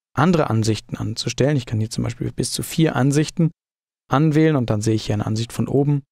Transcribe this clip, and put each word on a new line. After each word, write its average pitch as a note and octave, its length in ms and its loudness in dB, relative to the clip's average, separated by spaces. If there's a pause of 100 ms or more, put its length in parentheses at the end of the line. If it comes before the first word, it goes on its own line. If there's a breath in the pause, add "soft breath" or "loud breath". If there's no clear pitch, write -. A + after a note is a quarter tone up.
(180)
andere D#3+ 320 2
Ansichten A2 480 -2
anzustellen. A#2+ 600 -2
Ich B2 100 -4
kann A2 120 -2
hier G#2+ 120 -4
zum - 120 -4
Beispiel A#2 280 -6
bis - 200 -6
zu - 120 -6
vier D#3 320 0
Ansichten C#3+ 560 0 (580)
anwählen D#3 460 4
und A#2+ 160 0
dann G#2+ 100 0
sehe A2 140 2
ich A2 100 -4
hier - 80 -2
eine G#2 140 -2
Ansicht A2 260 -4
von A#2 140 -2
oben, C#3+ 340 2 (100)